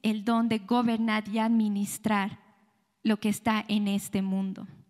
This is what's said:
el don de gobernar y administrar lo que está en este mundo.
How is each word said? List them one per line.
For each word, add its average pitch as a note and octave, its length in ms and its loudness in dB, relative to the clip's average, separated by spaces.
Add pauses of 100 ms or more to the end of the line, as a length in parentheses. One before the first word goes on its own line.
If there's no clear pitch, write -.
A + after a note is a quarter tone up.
el G#3+ 200 0
don A#3 240 2
de G#3+ 120 0
gobernar A3 680 0
y A3 120 -2
administrar G#3+ 1000 0 (640)
lo G#3+ 160 2
que G#3+ 80 -2
está G#3+ 400 0
en G#3 220 0
este G3 320 -2
mundo. F#3+ 440 -4 (240)